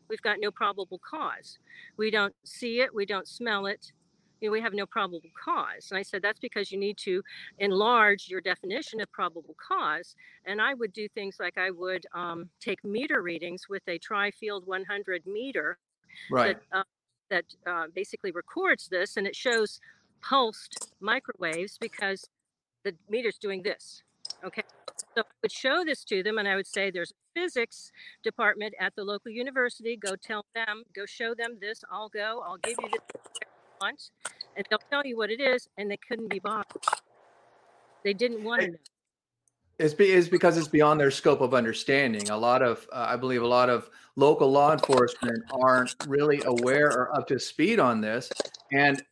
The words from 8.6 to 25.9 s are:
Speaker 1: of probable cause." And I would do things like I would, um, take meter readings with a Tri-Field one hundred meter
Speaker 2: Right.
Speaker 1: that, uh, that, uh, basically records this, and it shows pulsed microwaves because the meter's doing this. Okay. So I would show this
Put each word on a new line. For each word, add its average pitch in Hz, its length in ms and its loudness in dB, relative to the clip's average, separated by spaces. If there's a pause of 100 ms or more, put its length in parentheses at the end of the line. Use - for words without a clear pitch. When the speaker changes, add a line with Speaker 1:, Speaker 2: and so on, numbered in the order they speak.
Speaker 1:
of 190 100 -8
probable 170 460 -6
cause." 185 580 -4 (300)
And 208 160 -2
I 254 100 2
would 233 220 -4
do 214 140 -6
things 196 300 -8
like 185 200 -6
I 190 120 0
would, 180 440 -6
um, 175 340 -8 (120)
take - 220 -6
meter 247 380 -2
readings 175 480 -8
with 196 200 -10
a 170 100 -6
Tri-Field 202 680 -6
one 190 180 -6
hundred 185 420 -8
meter 202 520 -6 (520)
Speaker 2:
Right. 127 280 2 (120)
Speaker 1:
that, 190 80 -2
uh, 190 60 -2 (440)
that, 175 160 0 (220)
uh, 170 220 -4
basically 190 420 -10
records 294 580 -4
this, 185 280 -4
and 196 100 -2
it 185 80 -6
shows 226 460 -2 (420)
pulsed - 800 -2
microwaves 196 760 -6
because 196 520 -6 (560)
the 196 100 -6 (140)
meter's 220 300 -4
doing 190 240 -6
this. - 420 -10 (400)
Okay. 190 180 -10 (540)
So 226 60 0
I - 100 -20 (100)
would 220 80 -2
show 302 340 -2
this 311 200 -6